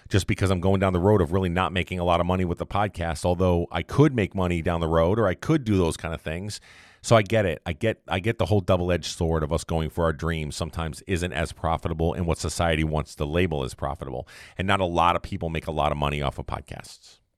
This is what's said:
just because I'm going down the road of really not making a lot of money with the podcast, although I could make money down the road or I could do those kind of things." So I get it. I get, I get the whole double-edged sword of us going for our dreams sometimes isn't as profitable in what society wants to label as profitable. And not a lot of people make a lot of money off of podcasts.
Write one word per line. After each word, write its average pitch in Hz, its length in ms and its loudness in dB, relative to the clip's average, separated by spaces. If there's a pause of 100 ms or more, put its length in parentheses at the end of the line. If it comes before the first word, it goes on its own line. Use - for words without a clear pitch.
just 98 160 2
because 98 240 0
I'm 92 100 0
going 95 200 2
down 95 140 2
the 90 60 2
road 101 220 6
of 80 100 0
really 95 160 0
not 85 240 0
making 90 280 -4
a 87 40 -2
lot 87 160 4
of 87 60 0
money 92 180 2
with 87 140 -2
the 82 80 -6
podcast, 90 580 -4
although 87 480 2
I 85 120 -4
could 139 320 4
make 98 180 0
money 87 300 0
down 85 180 -2
the 80 60 2
road 82 320 2
or 107 80 2
I 87 80 0
could 156 280 -2
do 104 140 2
those 82 180 2
kind 80 200 -8
of - 60 -12
things." 90 380 -8 (420)
So - 140 4
I 110 60 8
get 104 240 2
it. 80 220 -2
I 87 60 -2
get, - 340 -2
I 92 120 -2
get 98 200 -2
the - 80 0
whole 104 140 4
double-edged 87 440 2
sword 80 380 0
of 73 100 -2
us 76 100 0
going 80 280 -2
for 85 140 0
our 82 60 2
dreams 78 440 -4
sometimes 80 500 -6
isn't 90 280 -2
as 78 180 -2
profitable 82 640 -2
in 87 100 -2
what 82 140 0
society 82 440 0
wants 78 340 -2
to 78 80 -4
label 78 380 0
as 62 120 -8
profitable. 67 520 -8 (300)
And 95 100 -4
not 98 120 2
a 95 60 2
lot 85 300 4
of 82 60 -4
people 85 300 -6
make 80 160 -6
a 80 40 -4
lot 76 200 0
of 73 80 -4
money 71 240 -2
off 69 160 -4
of - 80 -10
podcasts. - 720 -14 (180)